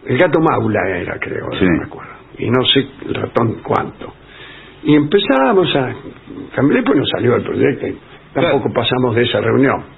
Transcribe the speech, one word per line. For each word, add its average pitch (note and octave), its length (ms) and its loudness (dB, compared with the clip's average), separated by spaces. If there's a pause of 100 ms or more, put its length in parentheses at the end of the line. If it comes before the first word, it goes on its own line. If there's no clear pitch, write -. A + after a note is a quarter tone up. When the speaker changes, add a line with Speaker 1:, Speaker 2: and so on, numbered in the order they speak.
Speaker 1:
El B2 120 0
gato E3 200 4
Maula A2 420 2 (180)
era, E2+ 200 -6
creo, - 280 -8 (120)
Speaker 2:
Sí. G2 60 2
Speaker 1:
no E2+ 140 4
me - 80 -4
acuerdo. - 260 -16 (240)
Y - 140 -4
no B2+ 160 2
sé C3+ 200 2 (220)
el - 60 -4
ratón - 480 -2
cuánto. - 500 -4 (720)
Y D3+ 140 4
empezamos G3 800 2
a, B2 180 -2 (600)
también D3+ 280 2
después - 160 2
nos A2+ 100 0
salió A#2 280 0
el G#2 60 -2
proyecto, C#3 440 0
y - 100 -6 (380)
tampoco C#3+ 300 0
Speaker 2:
Claro. - 100 -2
Speaker 1:
pasamos B2 420 0
de A#2+ 60 4
esa A#2+ 180 0
reunión. A2+ 420 2 (160)